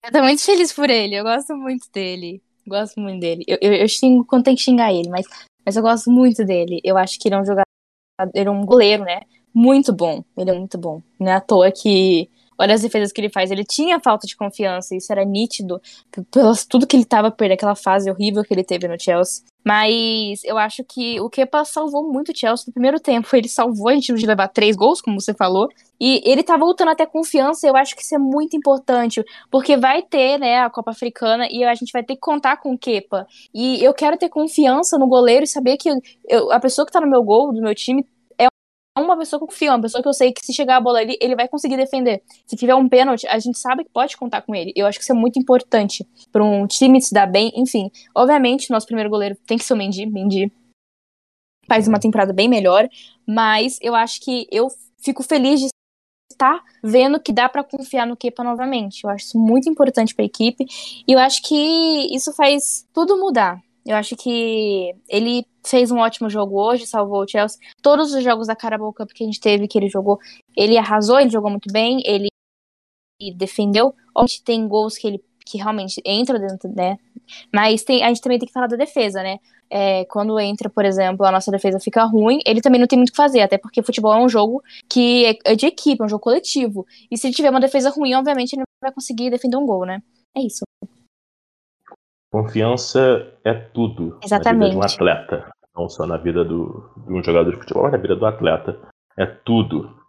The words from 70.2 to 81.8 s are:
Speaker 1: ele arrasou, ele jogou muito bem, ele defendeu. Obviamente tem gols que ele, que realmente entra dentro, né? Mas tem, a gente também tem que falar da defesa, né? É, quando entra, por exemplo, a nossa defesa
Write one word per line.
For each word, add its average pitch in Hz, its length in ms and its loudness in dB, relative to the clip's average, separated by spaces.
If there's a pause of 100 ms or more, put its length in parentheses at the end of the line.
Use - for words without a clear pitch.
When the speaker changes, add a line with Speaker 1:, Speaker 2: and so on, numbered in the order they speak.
Speaker 1:
ele 214 220 4
arrasou, 214 420 2
ele 269 120 4
jogou 208 200 -2
muito 202 220 -8
bem, 233 320 0
ele 202 240 -2 (1040)
defendeu. 202 600 -2 (200)
Obviamente - 300 0
tem 226 240 -4
gols 214 300 -4
que - 80 -10
ele, 202 180 -8 (220)
que - 100 -14
realmente 202 480 -8
entra 233 340 -2
dentro, 190 320 -8
né? 190 280 -4 (520)
Mas 214 320 2
tem, 254 220 0
a 233 40 4
gente 233 120 0
também 247 180 0
tem 240 80 -6
que - 60 -20
falar 254 140 -2
da 233 100 -4
defesa, 220 460 -2
né? 190 160 -8 (320)
É, 196 340 0
quando 214 340 -4
entra, 208 300 -4
por 208 160 -2
exemplo, 190 400 0
a 190 80 4
nossa 190 180 -2
defesa 196 300 -2